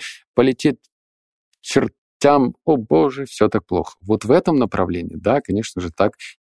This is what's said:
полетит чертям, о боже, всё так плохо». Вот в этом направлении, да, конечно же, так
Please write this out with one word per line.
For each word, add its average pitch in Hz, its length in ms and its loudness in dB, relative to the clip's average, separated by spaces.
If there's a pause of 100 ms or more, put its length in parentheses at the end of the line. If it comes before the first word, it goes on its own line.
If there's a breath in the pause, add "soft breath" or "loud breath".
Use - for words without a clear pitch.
(360 loud breath)
полетит 131 420 2 (840)
чертям, - 920 0 (100)
о 156 120 2
боже, 139 480 0
всё - 220 0
так 104 180 -2
плохо». 85 360 -4
Вот 104 240 -2
в 110 60 2
этом 170 260 2
направлении, 87 580 -2
да, 117 260 0
конечно 98 400 -6
же, 90 100 -6
так 101 220 0 (280 loud breath)